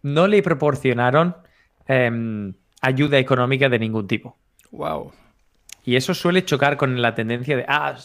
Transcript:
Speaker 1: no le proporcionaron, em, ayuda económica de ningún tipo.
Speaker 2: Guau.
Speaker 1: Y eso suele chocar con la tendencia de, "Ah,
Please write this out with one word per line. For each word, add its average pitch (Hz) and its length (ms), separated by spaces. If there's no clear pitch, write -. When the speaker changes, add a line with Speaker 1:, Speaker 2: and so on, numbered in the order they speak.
Speaker 1:
no 147 240
le 208 160
proporcionaron, 139 960
em, 117 680
ayuda 135 360
económica 131 500
de 123 100
ningún 110 280
tipo. 110 300
Speaker 2:
Guau. - 420
Speaker 1:
Y 123 120
eso 131 160
suele 180 320
chocar 143 320
con 131 240
la 113 140
tendencia 120 420
de, 123 100
"Ah, 143 380